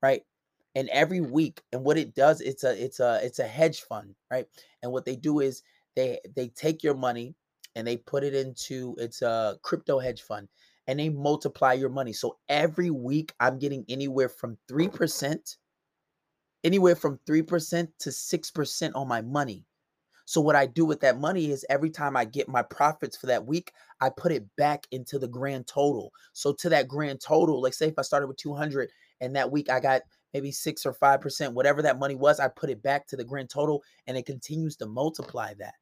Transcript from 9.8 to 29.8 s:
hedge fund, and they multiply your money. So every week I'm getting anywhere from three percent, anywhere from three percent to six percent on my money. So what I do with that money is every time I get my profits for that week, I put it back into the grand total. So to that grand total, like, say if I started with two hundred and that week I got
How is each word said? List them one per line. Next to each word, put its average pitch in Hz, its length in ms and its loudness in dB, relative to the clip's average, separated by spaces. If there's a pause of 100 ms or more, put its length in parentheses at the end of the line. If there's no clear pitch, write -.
hedge 123 240 -6
fund, 104 240 -12 (400)
and 135 120 -2
they 156 100 0
multiply 143 640 2
your 135 160 0
money. 127 220 -6
So - 260 -6 (120)
every 160 400 2
week 143 500 -2
I'm 127 200 2
getting 135 280 -4
anywhere 135 420 0
from 117 280 -12 (100)
three 147 200 2
percent, - 720 -2 (1040)
anywhere 180 320 8
from 143 320 -2
three 156 160 4
percent 165 560 -2
to 143 120 -8
six - 380 -4
percent - 460 -4
on 135 120 -4
my 117 140 -2
money. 127 440 -4 (600)
So - 160 2
what 147 140 6
I 139 100 6
do 147 200 2
with 151 160 0
that 127 180 6
money 156 320 0
is 139 180 -4
every 143 220 2
time 143 260 -2
I 120 80 2
get 123 240 -4
my 127 140 2
profits 147 520 0
for - 120 -12
that 113 180 2
week, 156 260 -4 (300)
I 131 80 4
put 170 220 -2
it 123 120 -2 (140)
back 147 320 0
into 127 300 -6
the 131 80 -4
grand 131 400 -6
total. 143 440 0 (200)
So - 220 -2
to 175 160 -2
that 147 180 4
grand 139 340 -6
total, 151 400 4
like, 127 140 0
say 156 140 2
if 156 100 -4
I 139 40 -2
started 143 220 0
with 135 120 -8
two 143 180 -8
hundred 143 340 -2 (320)
and 127 140 -4
that 127 160 0
week 143 180 -2
I 127 100 4
got 131 220 4 (320)